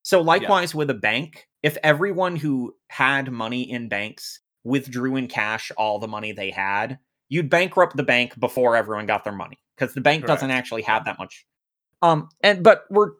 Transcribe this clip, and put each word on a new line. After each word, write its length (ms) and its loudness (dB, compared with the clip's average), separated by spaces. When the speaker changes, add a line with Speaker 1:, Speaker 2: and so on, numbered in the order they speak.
Speaker 1:
So 180 2
Speaker 2:
Yeah. 60 0
Speaker 1:
likewise 480 2
with 160 -2
a 40 0
bank, 540 -4
if 220 0
everyone 520 2
who 400 -4
had 420 0
money 380 -6
in 180 -8
banks 520 -10
withdrew 520 -4
in 120 -4
cash 480 -4
all 220 -2
the 100 -8
money 240 -10
they 180 -8
had, 480 -4
you'd 220 -2
bankrupt 460 2
the 80 -2
bank 360 0
before 360 2
everyone 300 -2
got 180 0
their 80 -6
money, 260 -12
'cause 180 -4
the 60 -6
bank 260 2
doesn't 220 0
Speaker 2:
Correct. 100 0
Speaker 1:
actually 240 -6
have 240 0
Speaker 2:
Yeah. 60 -6
Speaker 1:
that 80 -12
much. 260 -16
Um, 260 2
and, 200 4
but 280 8
we're 300 2